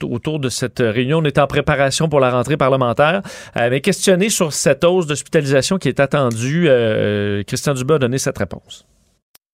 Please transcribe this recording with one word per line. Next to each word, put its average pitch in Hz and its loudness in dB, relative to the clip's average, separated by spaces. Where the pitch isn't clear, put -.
autour 151 -6
de 131 -4
cette - -6
réunion. 127 0
On 160 -2
est 139 -2
en 147 4
préparation 139 0
pour 147 2
la 123 4
rentrée 123 0
parlementaire, 135 2
euh, 120 2
mais 139 0
questionné 196 2
sur 160 -2
cette - 0
hausse 175 2
d'hospitalisation 143 0
qui 165 -2
est 123 -2
attendue, 139 0
euh, 104 2
Christian 139 -2
Dubé 131 0
a - 0
donné 127 0
cette - -4
réponse. - -10